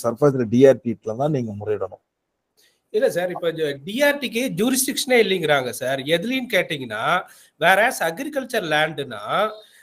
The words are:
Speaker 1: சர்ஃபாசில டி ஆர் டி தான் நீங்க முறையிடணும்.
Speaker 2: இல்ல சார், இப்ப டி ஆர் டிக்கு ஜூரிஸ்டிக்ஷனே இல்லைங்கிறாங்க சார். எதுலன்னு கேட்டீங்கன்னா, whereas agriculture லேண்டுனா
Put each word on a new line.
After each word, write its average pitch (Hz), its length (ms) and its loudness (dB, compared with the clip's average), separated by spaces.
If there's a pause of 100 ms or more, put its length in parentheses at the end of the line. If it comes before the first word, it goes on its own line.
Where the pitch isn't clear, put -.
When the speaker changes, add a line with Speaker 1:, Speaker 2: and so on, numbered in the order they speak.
Speaker 1:
சர்ஃபாசில 123 460 2
டி 123 180 8
ஆர் 127 140 6
டி 117 120 -4
தான் 120 380 -4
நீங்க 123 200 -2
முறையிடணும். 101 520 -6 (840)
Speaker 2:
இல்ல 226 220 0
சார், 175 180 -4
இப்ப 175 220 -4 (320)
டி 208 180 -4
ஆர் 285 180 2
டிக்கு 226 240 -4 (120)
ஜூரிஸ்டிக்ஷனே 247 640 0
இல்லைங்கிறாங்க 151 480 2
சார். 131 300 -4
எதுலன்னு 190 540 -2
கேட்டீங்கன்னா, 131 500 -2 (580)
whereas 190 380 4
agriculture 226 680 -4
லேண்டுனா 151 840 -2 (320)